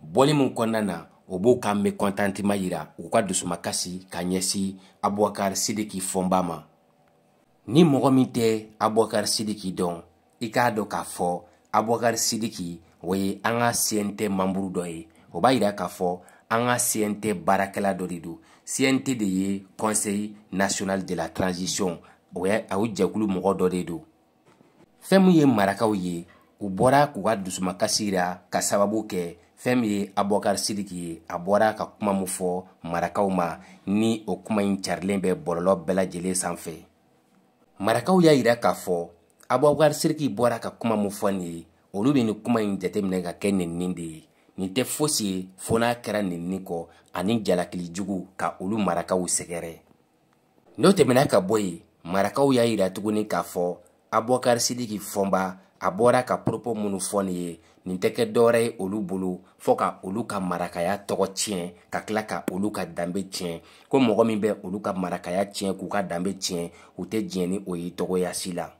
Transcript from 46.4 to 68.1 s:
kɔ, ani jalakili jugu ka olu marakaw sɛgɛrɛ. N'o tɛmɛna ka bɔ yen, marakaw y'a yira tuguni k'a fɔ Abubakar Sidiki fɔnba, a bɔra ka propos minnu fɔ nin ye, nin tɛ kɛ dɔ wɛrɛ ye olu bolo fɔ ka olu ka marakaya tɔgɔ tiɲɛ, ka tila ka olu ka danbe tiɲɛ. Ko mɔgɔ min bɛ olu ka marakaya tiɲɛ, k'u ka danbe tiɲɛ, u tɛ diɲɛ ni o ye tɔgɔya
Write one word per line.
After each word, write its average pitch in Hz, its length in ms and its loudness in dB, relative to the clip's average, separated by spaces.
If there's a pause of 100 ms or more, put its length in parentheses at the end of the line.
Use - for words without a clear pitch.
kɔ, 87 240 -8 (260)
ani 104 320 0
jalakili 90 480 0
jugu 95 440 -6
ka - 240 -4
olu 98 180 -2
marakaw 90 480 0
sɛgɛrɛ. 85 540 -6 (1000)
N'o 175 140 8
tɛmɛna 135 340 6
ka 107 140 4
bɔ 98 200 0
yen, 90 200 -4 (240)
marakaw 101 480 2
y'a 120 120 4
yira 98 260 2
tuguni 107 360 -2
k'a 90 160 -2
fɔ 87 340 -2 (340)
Abubakar 120 500 2
Sidiki 120 380 -4
fɔnba, 95 580 0 (240)
a 95 100 0
bɔra 120 340 4
ka - 120 0
propos 113 380 -2
minnu 104 260 -2
fɔ 98 240 0
nin 92 100 -4
ye, 87 260 -6 (260)
nin 92 120 -4
tɛ 107 140 0
kɛ 110 200 -2
dɔ 117 120 4
wɛrɛ 117 180 6
ye 117 160 -2
olu 95 220 -4
bolo 92 400 -4 (180)
fɔ 127 180 2
ka 98 260 0
olu 95 220 -4
ka 101 140 -6
marakaya 90 600 -2
tɔgɔ 98 340 0
tiɲɛ, 90 400 -4 (180)
ka 90 100 -4
tila 107 220 -4
ka 90 300 -6
olu 95 180 -2
ka 98 140 -6
danbe 87 400 -6
tiɲɛ. 85 360 -8 (280)
Ko 139 100 4
mɔgɔ 113 280 4
min 110 140 0
bɛ 104 220 2
olu 95 180 -6
ka 101 120 -4
marakaya 90 540 -2
tiɲɛ, 98 320 -4
k'u 95 100 -8
ka 101 140 -2
danbe 90 360 -4
tiɲɛ, 87 320 -6 (280)
u 92 80 -6
tɛ 110 200 -4
diɲɛ 90 220 -2
ni 98 180 -4
o 90 80 -6
ye 87 160 -6
tɔgɔya 90 440 -2